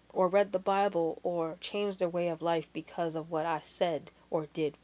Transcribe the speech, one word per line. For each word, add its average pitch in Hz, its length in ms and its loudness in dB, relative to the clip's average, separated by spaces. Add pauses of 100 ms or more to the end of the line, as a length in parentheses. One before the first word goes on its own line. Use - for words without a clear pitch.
(140)
or 185 140 4
read 202 240 4
the 185 80 0
Bible 196 640 2
or 175 360 -2
changed 202 400 -4
their 175 100 2
way 175 200 0
of 160 120 -4
life 165 320 0
because 160 420 -4
of 160 160 -4
what 156 140 0
I 160 200 0
said 170 460 -2 (180)
or 160 240 -2
did 151 300 0